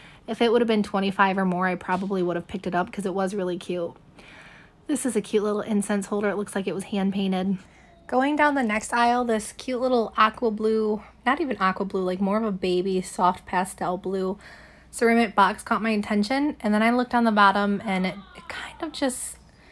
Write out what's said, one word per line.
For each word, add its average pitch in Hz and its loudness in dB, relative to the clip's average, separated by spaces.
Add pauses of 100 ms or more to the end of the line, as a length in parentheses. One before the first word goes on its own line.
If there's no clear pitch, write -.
(280)
If 226 -8
it 233 4
would 240 4
have 226 2
been 214 2
twenty-five 196 0
or 190 0
more, 185 0
I 180 0
probably 185 -2
would 175 -2
have 170 -6
picked 196 -10
it 180 -4
up 180 -2
'cause 202 -8
it 180 -2
was 190 -2
really 180 -4
cute. 175 -6 (960)
This 294 -2
is 233 -2
a 208 4
cute 202 0
little 208 -2
incense 202 0
holder. 208 -2
It 185 -2
looks 208 -6
like 196 -4
it 165 -4
was 190 -6
hand 196 -2
painted. 190 -2 (480)
Going 269 0
down 294 4
the 269 0
next 214 -2
aisle, 240 2
this 220 -2
cute 247 -6
little 247 0
aqua 220 2
blue, 214 0 (240)
not 277 2
even 262 -2
aqua 190 0
blue, 190 -2
like, 185 -2
more 202 2
of 226 0
a 208 -2
baby 185 0
soft - 0
pastel 180 -2
blue 190 -4 (540)
ceramic 233 4
box 196 4
caught 196 0
my 226 -2
attention. 220 0
And 208 0
then 214 4
I 233 4
looked 247 0
on 233 4
the 226 4
bottom 202 4
and 185 -2
it, 180 -4 (200)
it - -18
kind - -14
of 320 -6
just, - -4 (340)